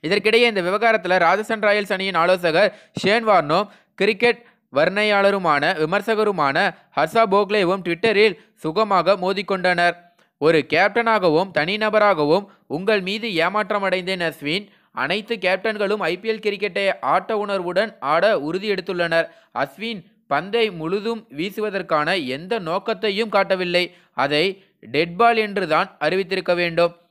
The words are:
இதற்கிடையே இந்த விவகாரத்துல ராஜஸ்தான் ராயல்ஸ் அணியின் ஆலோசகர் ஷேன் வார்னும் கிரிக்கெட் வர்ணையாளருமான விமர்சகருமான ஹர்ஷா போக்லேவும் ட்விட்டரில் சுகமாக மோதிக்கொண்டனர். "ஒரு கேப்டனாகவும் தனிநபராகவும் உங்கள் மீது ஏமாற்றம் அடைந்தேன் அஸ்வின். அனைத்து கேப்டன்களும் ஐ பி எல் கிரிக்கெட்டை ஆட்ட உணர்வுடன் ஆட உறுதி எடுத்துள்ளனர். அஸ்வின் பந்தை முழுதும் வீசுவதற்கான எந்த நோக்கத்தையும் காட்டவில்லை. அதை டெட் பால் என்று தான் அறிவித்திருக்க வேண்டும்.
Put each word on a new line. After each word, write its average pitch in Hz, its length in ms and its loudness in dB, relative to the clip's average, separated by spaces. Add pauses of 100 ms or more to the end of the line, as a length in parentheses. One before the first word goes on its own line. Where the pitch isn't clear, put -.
இதற்கிடையே 214 400 2
இந்த 202 140 -2
விவகாரத்துல 190 560 0
ராஜஸ்தான் 202 420 2
ராயல்ஸ் 208 340 0
அணியின் 190 220 -4
ஆலோசகர் 175 580 2 (280)
ஷேன் 220 260 0
வார்னும் 180 400 2 (280)
கிரிக்கெட் 226 520 0 (260)
வர்ணையாளருமான 190 1000 2
விமர்சகருமான 185 1000 0 (200)
ஹர்ஷா 160 360 2
போக்லேவும் 196 520 0
ட்விட்டரில் 196 540 2 (180)
சுகமாக 190 680 0
மோதிக்கொண்டனர். 180 720 0 (440)
"ஒரு 151 320 4
கேப்டனாகவும் 196 880 2
தனிநபராகவும் 196 880 2 (220)
உங்கள் 196 340 0
மீது 208 340 -6
ஏமாற்றம் 196 480 -2
அடைந்தேன் 185 360 -2
அஸ்வின். 165 480 -4 (240)
அனைத்து 202 440 -4
கேப்டன்களும் 202 640 -2
ஐ 180 200 -4
பி 220 100 -8
எல் 220 100 -4
கிரிக்கெட்டை 202 640 -2
ஆட்ட 185 360 0
உணர்வுடன் 196 640 -2
ஆட 170 400 2
உறுதி 185 320 -4
எடுத்துள்ளனர். 175 560 -2 (260)
அஸ்வின் 202 500 -6 (240)
பந்தை 202 440 -2
முழுதும் 196 560 -6 (100)
வீசுவதற்கான 185 880 -2
எந்த 170 340 -6
நோக்கத்தையும் 202 680 -4
காட்டவில்லை. 185 680 0 (180)
அதை 151 500 0 (160)
டெட் 160 360 -4
பால் 233 220 4
என்று 202 300 -2
தான் 165 320 0
அறிவித்திருக்க 185 560 -2
வேண்டும். 170 400 0 (160)